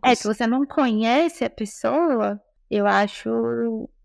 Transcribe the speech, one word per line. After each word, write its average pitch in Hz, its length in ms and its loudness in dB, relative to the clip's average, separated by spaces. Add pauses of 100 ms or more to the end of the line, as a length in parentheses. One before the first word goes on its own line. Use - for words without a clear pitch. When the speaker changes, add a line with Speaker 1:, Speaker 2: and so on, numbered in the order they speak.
Speaker 1:
É, 254 60 2
Speaker 2:
coisa 240 120 4
Speaker 1:
se - 60 -6
você 226 200 -2
não 262 180 0
conhece 254 800 0
a 233 60 -2
pessoa, 220 920 -2 (280)
eu 202 180 2
acho, 226 1040 -2 (160)